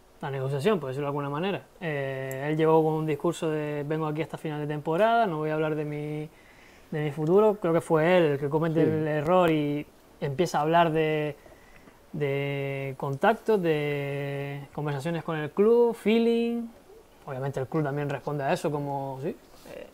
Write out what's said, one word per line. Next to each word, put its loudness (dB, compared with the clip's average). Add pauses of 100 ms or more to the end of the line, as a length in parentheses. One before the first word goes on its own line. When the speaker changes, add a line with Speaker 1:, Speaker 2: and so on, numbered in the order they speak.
(220)
Speaker 1:
la -6
negociación, 0
por -6
decirlo -4
de -2
alguna -2
manera. -4 (180)
Eh, -4
él -2
llegó 6
con 0
un -2
discurso -2
de: -4
"Vengo -2
aquí -2
hasta -10
final -6
de -4
temporada, 2
no -2
voy -2
a -2
hablar 0
de -4
mi, -8 (600)
de -2
mi -2
futuro". 4
Creo 2
que 2
fue 4
él 6
el 2
que -2
comete 2
Speaker 2:
Sí. 4
Speaker 1:
el 0
error 4
y 0 (340)
empieza 0
a 2
hablar 4
de, 0 (800)
de -4
contactos, 0
de -2 (100)
conversaciones -4
con -4
el -4
club, 4
feeling. 0 (640)
Obviamente -4
el -4
club 0
también -2
responde -4
a 0
eso -2
como: -6
"Sí, -6 (380)
eh, -14